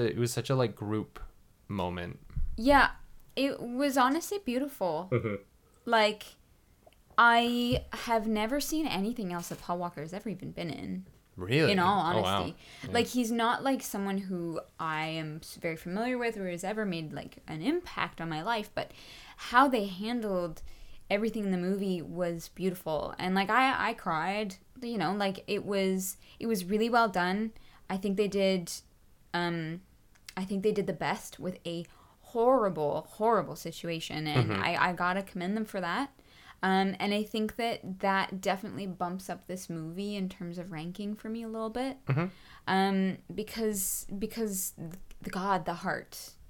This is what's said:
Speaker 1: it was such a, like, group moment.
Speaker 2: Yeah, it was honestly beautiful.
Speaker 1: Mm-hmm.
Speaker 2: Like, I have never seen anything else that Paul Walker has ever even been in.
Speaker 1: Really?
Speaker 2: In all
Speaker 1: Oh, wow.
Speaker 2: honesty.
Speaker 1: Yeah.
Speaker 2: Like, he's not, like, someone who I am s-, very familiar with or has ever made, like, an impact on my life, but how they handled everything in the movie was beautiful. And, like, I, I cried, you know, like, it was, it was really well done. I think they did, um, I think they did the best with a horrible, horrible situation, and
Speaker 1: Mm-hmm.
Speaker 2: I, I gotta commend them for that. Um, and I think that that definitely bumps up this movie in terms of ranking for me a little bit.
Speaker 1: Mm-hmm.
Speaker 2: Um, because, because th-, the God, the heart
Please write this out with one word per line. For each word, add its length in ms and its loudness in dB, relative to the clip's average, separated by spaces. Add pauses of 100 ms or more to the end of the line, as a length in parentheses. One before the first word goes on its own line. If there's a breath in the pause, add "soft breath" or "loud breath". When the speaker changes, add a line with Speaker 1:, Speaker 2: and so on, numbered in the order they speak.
Speaker 1:
it 80 -2
was 160 2
such 160 -4
a, 60 4
like, 200 2
group 440 -4 (480)
moment. 520 -2 (380)
Speaker 2:
Yeah, 340 6 (440)
it 260 0
was 360 0
honestly 460 2
beautiful. 680 -2
Speaker 1:
Mm-hmm. 240 0 (500)
Speaker 2:
Like, 380 4 (920)
I 760 6
have 340 0
never 320 2
seen 280 0
anything 460 -2
else 160 -6
that 120 -8
Paul 160 -4
Walker 240 -4
has 120 -8
ever 160 -6
even 220 -8
been 180 -6
in. 360 -6 (320)
Speaker 1:
Really? 340 4
Speaker 2:
In 80 6
all 220 6 (120)
Speaker 1:
Oh, 80 4
wow. 20 2 (120)
Speaker 2:
honesty. 200 0 (280 loud breath)
Speaker 1:
Yeah. 100 -8
Speaker 2:
Like, 140 4
he's 240 0
not, 320 2
like, 180 2
someone 360 -2
who 420 -4 (200)
I 260 -2
am 360 -6
s-, 140 -16
very 220 -4
familiar 400 -2
with 200 -2
or 120 -4
has 140 -6
ever 220 -2
made, 280 -2
like, 240 -10 (100)
an 140 -6
impact 600 -2
on 80 -4
my 140 -4
life, 320 -2
but 160 -4 (460 loud breath)
how 300 8
they 200 2
handled 760 -2 (480 soft breath)
everything 360 2
in 60 2
the 60 2
movie 440 0
was 480 -4
beautiful. 680 -2
And, 160 0
like, 160 4
I, 400 4
I 40 -4
cried, 600 -2 (260)
you 160 -4
know, 160 0
like, 340 -2
it 180 -2
was, 520 0 (220 loud breath)
it 80 -4
was 180 0
really 240 2
well 200 6
done. 420 0 (380 soft breath)
I 80 -2
think 200 0
they 100 4
did, 440 2 (600)
um, 480 -2 (560)
I 60 -4
think 200 -2
they 80 6
did 160 2
the 60 -2
best 460 -4
with 260 -6
a 200 -6 (340 soft breath)
horrible, 920 2
horrible 440 2
situation, 720 -6
and 240 2
Speaker 1:
Mm-hmm. 120 2
Speaker 2:
I, 260 2
I 40 -2
gotta 300 0
commend 340 -4
them 80 -2
for 160 -6
that. 300 -2 (520 loud breath)
Um, 360 4
and 120 0
I 120 2
think 320 -2
that 460 -2
that 380 2
definitely 460 -2
bumps 460 -6
up 160 -10
this 200 -8
movie 480 -6
in 140 -4
terms 300 -10
of 120 -10
ranking 440 -6
for 120 -14
me 140 -6
a 60 -8
little 240 -4
bit. 340 -4
Speaker 1:
Mm-hmm. 200 2 (420 loud breath)
Speaker 2:
Um, 500 4 (160)
because, 720 -2 (140)
because 580 -2
th-, 140 -8 (320)
the 80 -6
God, 340 2
the 80 -2
heart 600 -6 (160)